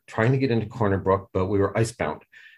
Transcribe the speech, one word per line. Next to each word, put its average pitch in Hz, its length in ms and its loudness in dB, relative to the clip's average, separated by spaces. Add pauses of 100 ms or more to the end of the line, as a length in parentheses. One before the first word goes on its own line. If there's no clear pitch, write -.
trying 113 260 0
to 139 60 2
get 131 140 0
into 110 140 -2
Corner 98 300 0
Brook, 95 380 0
but 92 120 0
we 101 120 0
were 98 180 0
icebound, 98 460 -2 (360)